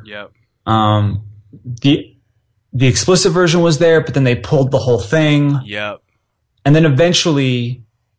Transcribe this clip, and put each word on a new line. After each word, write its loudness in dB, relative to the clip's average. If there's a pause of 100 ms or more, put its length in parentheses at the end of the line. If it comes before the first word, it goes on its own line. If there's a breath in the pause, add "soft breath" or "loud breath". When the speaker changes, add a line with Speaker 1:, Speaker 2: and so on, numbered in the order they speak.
Speaker 1:
Yep. -16 (360)
Speaker 2:
Um, 0 (580)
the, 0 (580)
the 0
explicit 2
version 2
was 2
there, 4
but -6
then 0
they 2
pulled 0
the 0
whole 0
thing. 0
Speaker 1:
Yep. -10 (600)
Speaker 2:
And 2
then 4
eventually, 0 (360)